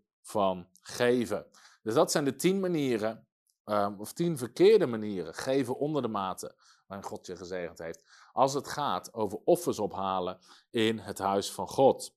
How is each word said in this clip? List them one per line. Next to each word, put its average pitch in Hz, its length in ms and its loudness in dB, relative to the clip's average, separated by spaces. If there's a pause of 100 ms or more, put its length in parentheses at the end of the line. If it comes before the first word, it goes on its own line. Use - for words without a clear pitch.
(220)
van 95 460 -2 (140)
geven. 123 640 0 (360)
Dus 110 120 -4
dat - 180 4
zijn 156 140 0
de 131 100 0
tien 190 240 2
manieren, 131 680 -2 (360)
ehm, 104 360 0
of 107 140 -12
tien 170 240 -2
verkeerde 180 480 6
manieren. 104 480 -4
Geven 131 440 -2
onder 147 240 -2
de 120 60 -2
mate 98 480 -6 (320)
waarin 98 200 -12
God - 180 -12
je 90 100 -10
gezegend 87 420 -8
heeft. 82 260 -12 (280)
Als 135 220 4
het 139 140 -4
gaat 117 460 -4
over 107 300 -4
offers 170 360 2
ophalen 92 600 -4 (300)
in 110 300 0
het 101 200 -10
huis 98 320 0
van 92 160 -8
God. - 500 2